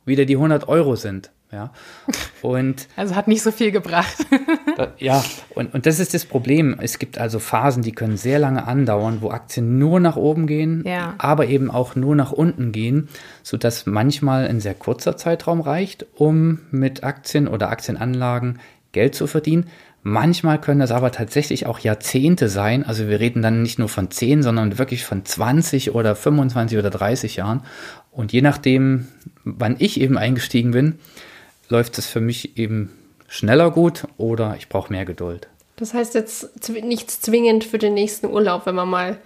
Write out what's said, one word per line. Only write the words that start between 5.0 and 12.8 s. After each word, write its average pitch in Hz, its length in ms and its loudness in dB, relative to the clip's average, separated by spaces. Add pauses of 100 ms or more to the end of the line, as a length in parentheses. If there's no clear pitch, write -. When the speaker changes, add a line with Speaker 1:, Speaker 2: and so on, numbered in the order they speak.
Speaker 1:
und, 120 220 -6
und 127 140 0
das 160 140 4
ist 175 120 -2
das 165 120 -2
Problem. 139 560 2
Es - 180 -6
gibt - 180 -8
also 113 220 -4
Phasen, 123 460 0
die 110 80 -4
können 110 240 -4
sehr 127 240 0
lange 135 260 0
andauern, 113 540 0
wo 107 100 -4
Aktien 120 480 -2
nur 160 220 4
nach 170 160 4
oben 151 320 2
gehen, 156 360 0
Speaker 2:
Ja. 180 340 -6
Speaker 1:
aber 143 280 2
eben 131 240 0
auch 127 240 -4
nur 135 220 2
nach 143 160 2
unten 147 400 0
gehen, 123 360 -2 (360)